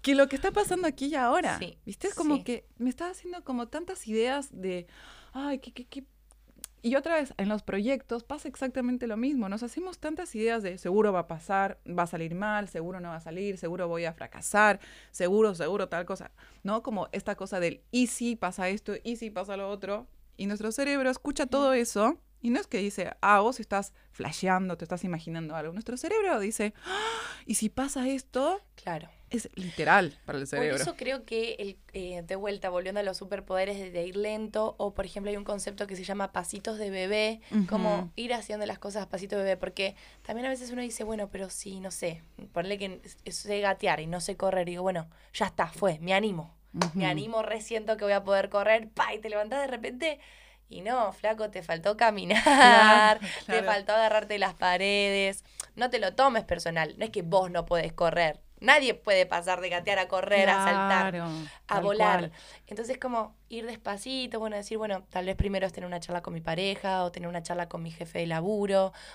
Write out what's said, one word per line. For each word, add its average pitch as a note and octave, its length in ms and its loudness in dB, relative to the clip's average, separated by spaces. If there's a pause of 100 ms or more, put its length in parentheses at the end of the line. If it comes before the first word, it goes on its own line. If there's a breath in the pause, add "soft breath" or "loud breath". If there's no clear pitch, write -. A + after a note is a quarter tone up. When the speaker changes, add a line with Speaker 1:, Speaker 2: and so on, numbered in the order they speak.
Speaker 1:
que C#4 120 4
lo C#4 140 8
que C4+ 80 -4
está F#4+ 160 0
pasando F#4 340 0
aquí C4+ 200 -4
y D4 80 -4
ahora". C4 440 2
Speaker 2:
Sí, F3+ 280 -10
Speaker 1:
¿Viste? G3+ 220 -6
Es G4+ 60 -4
como D4+ 220 2
Speaker 2:
sí. C4 80 -4
Speaker 1:
que A#3+ 220 -6 (100)
me B3+ 140 -2
estaba E4+ 220 -6
haciendo F4+ 320 -12
como A#3+ 240 -6
tantas F4 380 -10
ideas A#3+ 460 0
de, F3+ 340 -6 (460 loud breath)
"Ay, C#4 280 -4
qué, B3 120 -20
qué, B3 140 -16
qué". C4+ 180 -14 (760)
Y A#3+ 140 0
otra D#4+ 220 2
vez, C#4+ 220 -2
en G3 100 0
los G#3+ 160 -2
proyectos A#3 580 -2
pasa D4 260 -12
exactamente B3 600 -4
lo G#3+ 80 -4
mismo. A#3+ 320 0
Nos A3 160 -6
hacemos F4 340 -8
tantas D#4+ 380 -8
ideas A3+ 260 0
de, F#3 160 -6
"Seguro G3+ 340 4
va F3+ 80 2
a E3 60 -6
pasar, G3 600 -2
va F3 180 0
a - 20 0
salir E3 300 -6
mal, G#3 320 -2
seguro F3 320 -8
no F3 80 -10
va E3 80 -10
a E3 40 -12
salir, F3+ 380 -6
seguro F3+ 300 -4
voy E3+ 160 -2
a E3 80 -4
fracasar, G#3 640 2 (320 loud breath)
seguro, G3+ 460 4
seguro F3 320 -2
tal E3+ 180 -4
cosa", F#3 240 -10 (320 loud breath)
¿no? A3 220 -2
Como G#3 280 -4
esta G3+ 220 -4
cosa G3+ 240 -6
del, E3+ 320 -2
"¿Y B3 160 2
si A#3 300 -4
pasa F#3 320 -2
esto? G#3 240 -4 (100)
¿Y A#3 140 -6
si A3+ 140 -10
pasa G3 260 -6
lo G3 120 -6
otro?". G3+ 380 -6 (300)
Y G3 100 -6
nuestro G#3 240 -2
cerebro C#4 400 0
escucha C#4 360 -2
todo C#4 260 4
Speaker 2:
Ujú. B3+ 80 4
Speaker 1:
eso A#3 400 2 (220)
y A#3 80 0
no B3+ 100 2
es G4 80 -10
que A3+ 100 -4
dice, G3 320 -4 (120)
"Ah, G3+ 180 8
vos A#3 180 2
estás G3+ 340 -4 (200 soft breath)
flasheando, F#3 640 0
te E3+ 60 -10
estás F3 180 -6
imaginando E3 540 -6
algo". D#3+ 160 -6
Nuestro A3 240 -8
cerebro F#4 420 0
dice, G#3 360 -2 (120)
"Ah, G#4+ 320 -4 (260 loud breath)
¿y A3 120 -2
si G#3+ 140 0
pasa C4 380 -4
esto?". C#4 520 -2 (160)
Speaker 2:
Claro. E3 320 -8 (220)
Speaker 1:
Es A#3 260 -4
literal E3+ 680 2
para C#3+ 140 -6
el C3+ 60 -4
Speaker 2:
Por C#3 40 -10
Speaker 1:
cerebro. C#3+ 280 0
Speaker 2:
eso E4 200 -2
creo C4 300 -6
que, A3+ 320 -4
el, G3 200 -10 (140)
eh, F3+ 340 -8
de F#3 80 -6
vuelta, G3 360 -4
volviendo F#3 300 -2
a - 20 -2
los F#3+ 160 -4
superpoderes F#3+ 600 -4
de, F#3+ 120 -10
de F3 160 -4
ir F#3 100 -10
lento, G#3+ 640 -2
o G3+ 160 -2
por G3 100 -4
ejemplo G3+ 260 -8
hay G#3 60 -4
un G3+ 80 -10
concepto G3+ 420 -6
que G3 100 -10
se F#3 80 -10
llama G3 280 -4
pasitos G3+ 460 -6
de G#3+ 100 -6
bebé, G#3+ 640 -2
Speaker 1:
Ujú. G#3 160 2
Speaker 2:
como F3+ 500 0
ir A#3+ 160 -6
haciendo G#3+ 320 -4
las G3+ 140 -6
cosas G3+ 240 -6
a F#3+ 80 -10
pasito G3 260 -6
de G3 60 0
bebé, F#3+ 160 2
porque F#3+ 380 -4 (280 loud breath)
también A#3 220 -6
a - 20 -2
veces B3+ 220 -6
uno B3 100 -6
dice, A#3 240 -6
"Bueno, G#3+ 260 -6
pero F#3+ 200 -8
si, F#3+ 300 -10
no F#3+ 100 -10
sé, E3 320 -6 (320)
ponle F#3+ 240 -2
que F#3+ 260 -8
s-, - 280 -16
sé G3+ 280 -4
gatear F#3+ 400 2
y D#3 60 -8
no F3 160 -4
sé F#3 160 -6
correr", F#3 280 0
y F3 60 -8
digo, F3 100 -6
"Bueno, F3+ 280 -2 (240 soft breath)
ya - 100 0
está, F#3+ 220 0
fue, D#3+ 320 0
me F3 160 0
animo". G3 420 -2 (160)
Speaker 1:
Ujú. E3+ 220 -2
Speaker 2:
Me F#3+ 100 2
animo, G3+ 380 0
re G#3+ 180 -4
siento A3 380 -2
que G3+ 60 -4
voy G3+ 100 4
a G3 100 2
poder G3 240 2
correr, G#3+ 400 4
pa, A3 240 0
y A3 60 -6
te G#3+ 100 -10
levantás G#3+ 320 -2
de C#4 60 -2
repente, B3 540 -6 (500 loud breath)
y F3 100 -14
no, G#3+ 320 0
flaco, G#3+ 380 -2
te F#3 120 -10
faltó E3+ 360 -2
caminar, G#3 440 4
Speaker 1:
Claro, A3 800 12
Speaker 2:
<laughs> - 240 -8
te - 0 -
Speaker 1:
claro. G#3+ 220 0
Speaker 2:
faltó G3+ 260 0
agarrarte G#3+ 460 2
las F#3 160 0
paredes. G3 920 2 (320 loud breath)
No A#3+ 140 0
te A#3+ 80 -2
lo F#3+ 160 0
tomes B3+ 300 4
personal, E3 540 -2
no G#3 60 -2
es A3+ 60 -6
que G#3 120 -4
vos F#3 280 2
no F3 160 -2
podés E3 260 0
correr. E3 480 2 (200)
Nadie C4+ 340 6
puede F#3+ 300 4
pasar F3+ 360 0
de F3+ 80 -4
gatear F3 320 0
a F#3 80 -2
correr, G3 420 4
a F#3 40 8 (100)
saltar, F#3+ 500 4
Speaker 1:
Claro, E3+ 100 -4 (440 loud breath)
Speaker 2:
a G#3 80 0
Speaker 1:
tal F#3+ 80 2
Speaker 2:
volar. G#3 380 4
Speaker 1:
cual. E3 100 -6 (340 loud breath)
Speaker 2:
Entonces, A#3 320 -6
como A3+ 380 -4 (120)
ir A3+ 180 -10
despacito, A#3+ 760 -6
bueno, A3 160 -4
decir, G3+ 220 -6
"Bueno, G#3 320 -4
tal F3+ 160 -4
vez F#3+ 100 -2
primero G3 280 -2
es F#3 80 -4
tener F3+ 140 -10
una F3 140 -6
charla F3 220 -6
con F3 120 -8
mi E3 60 -6
pareja, F#3 640 -2
o F3 80 -4
tener F3 160 -10
una F3 140 -6
charla E3+ 260 -6
con E3+ 160 -10
mi E3 80 -10
jefe E3+ 260 -8
de E3+ 80 -2
laburo, F#3+ 640 2 (220 loud breath)